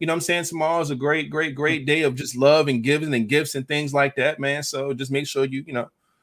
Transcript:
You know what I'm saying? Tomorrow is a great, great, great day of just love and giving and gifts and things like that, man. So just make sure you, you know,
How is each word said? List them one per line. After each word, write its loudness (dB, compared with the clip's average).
You -4
know 0
what 0
I'm -2
saying? 0
Tomorrow 0
is -2
a -4
great, 0
great, -2
great -2
day 2
of 2
just -8
love 6
and 0
giving 2
and 0
gifts 0
and -6
things -2
like 2
that, 0
man. -2
So -4
just -6
make -2
sure 0
you, -6
you -12
know, -6